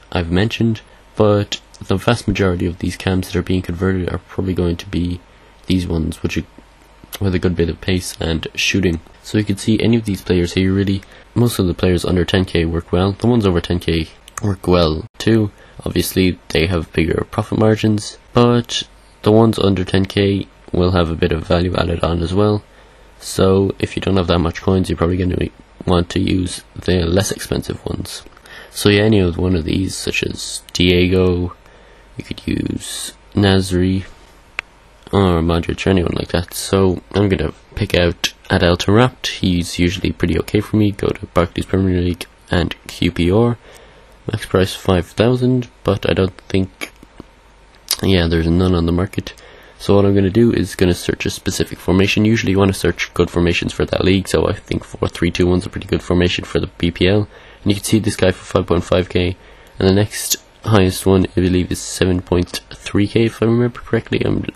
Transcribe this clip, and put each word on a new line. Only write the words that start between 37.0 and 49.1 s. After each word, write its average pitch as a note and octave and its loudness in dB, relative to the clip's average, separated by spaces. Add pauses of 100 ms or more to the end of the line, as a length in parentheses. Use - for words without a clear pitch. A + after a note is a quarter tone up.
I'm G2+ 2
gonna D#2+ -2 (220)
pick G2+ -2
out F2 0 (160)
Adel F2 4
Taarabt. A2+ 2
He's F2 -2
usually F2 0
pretty E2+ 0
okay - 0
for - -2
me. G#2 2
Go - -2
to - -6
Barclays - -2
Premier F#2+ 0
League F2+ -4 (220)
and E2+ 0 (100)
Q - -2
P E2+ 0
R. A#2 2 (720)
Max - -6
price F#2+ 0
five F2+ 0
thousand, B2 0 (140)
but - -2
I - 2
don't F#2 0
think, - -6 (1080)
yeah, F#2 2
there's E2 0
none F#2 2
on E2+ 2
the E2+ 2
market. F2+ -4 (440)